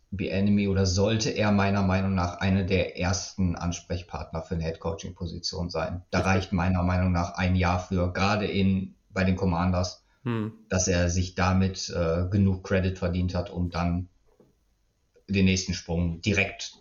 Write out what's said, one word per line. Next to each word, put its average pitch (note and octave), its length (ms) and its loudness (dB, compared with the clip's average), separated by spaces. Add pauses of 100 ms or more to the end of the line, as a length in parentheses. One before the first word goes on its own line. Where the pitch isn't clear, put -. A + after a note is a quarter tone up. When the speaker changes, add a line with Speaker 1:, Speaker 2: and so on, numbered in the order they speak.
(120)
Speaker 1:
Bieniemy G2+ 580 0
oder F#2+ 160 2
sollte G#2 460 2
er G#2+ 200 0
meiner G2 320 2
Meinung F#2+ 320 2
nach F2 220 -2
einer F#2+ 260 2
der F2+ 340 0
ersten F2+ 580 -2
Ansprechpartner - 880 -6
für - 120 -8
eine D#2+ 80 -4
Head-Coaching-Position F2 1080 -6
sein. E2 420 -6
Da F#2+ 80 2
Speaker 2:
Richtig. F#2 140 2
Speaker 1:
reicht F#2 200 0
meiner F2+ 300 2
Meinung F2+ 280 2
nach E2+ 240 0
ein F#2 200 2
Jahr F2+ 240 2
für, F#2 340 -2
gerade G2+ 340 0
in, F#2+ 480 0 (140)
bei F#2+ 140 -2
den F#2 120 2
Commanders, F2+ 680 0 (220)
Speaker 2:
Hm. A2 300 -4 (160)
Speaker 1:
dass F#2 180 0
er F2 220 2
sich F2+ 260 -2
damit, F#2 540 2
äh, E2+ 400 0
genug G2 340 2
Credit F#2 340 0
verdient F2+ 380 -2
hat, F2 140 -4
um F2 220 -4
dann F2 360 -2 (1200)
den G2 160 2
nächsten F#2+ 300 2
Sprung E2+ 480 -4
direkt - 600 -2